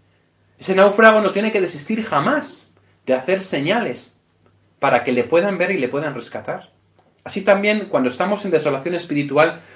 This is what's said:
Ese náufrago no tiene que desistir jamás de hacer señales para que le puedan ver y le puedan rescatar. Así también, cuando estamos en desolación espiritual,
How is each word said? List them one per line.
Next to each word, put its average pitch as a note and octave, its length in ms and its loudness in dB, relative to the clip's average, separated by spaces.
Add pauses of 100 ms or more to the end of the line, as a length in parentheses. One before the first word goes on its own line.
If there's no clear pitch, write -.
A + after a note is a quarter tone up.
(580)
Ese - 160 -4
náufrago G#3+ 460 6
no G3+ 120 0
tiene G#3+ 200 -2
que G#3+ 80 0
desistir F#3 460 -4
jamás G3+ 680 -4 (340)
de B2+ 80 0
hacer F#3 300 -2
señales E3 800 -4 (580)
para C3 260 2
que B2+ 80 -2
le B2 100 0
puedan F3+ 340 0
ver F3+ 140 -2
y F#3+ 60 -2
le B2+ 100 -2
puedan C#3+ 260 -6
rescatar. A#2+ 580 -12 (520)
Así - 180 -8
también, G3+ 480 2
cuando C3 200 0
estamos G3+ 340 -2
en F#3+ 80 -4
desolación D3+ 440 -2
espiritual, D3+ 680 0 (140)